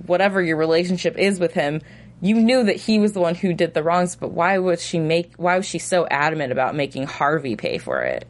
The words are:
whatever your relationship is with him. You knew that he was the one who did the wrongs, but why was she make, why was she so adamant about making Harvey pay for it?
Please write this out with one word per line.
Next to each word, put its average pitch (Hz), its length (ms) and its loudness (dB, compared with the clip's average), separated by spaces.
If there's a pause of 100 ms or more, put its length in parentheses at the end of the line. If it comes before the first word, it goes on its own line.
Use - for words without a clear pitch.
whatever 185 360 2
your 160 140 0
relationship 165 640 0
is 196 200 2
with 170 140 0
him. 156 300 -2 (400)
You 208 140 2
knew 233 280 4
that 202 120 2
he 220 220 2
was 208 140 4
the 196 80 -2
one 170 140 2
who 175 180 0
did 165 220 0
the 156 80 0
wrongs, 175 340 2
but - 140 -6
why 180 280 0
was 180 240 0
she - 160 -4
make, 160 380 0
why 175 220 0
was 202 80 -4
she - 120 -8
so 170 320 0
adamant 147 400 0
about 131 240 0
making 139 320 -4
Harvey 143 500 -2
pay - 200 -4
for 64 240 -4
it? 64 300 -4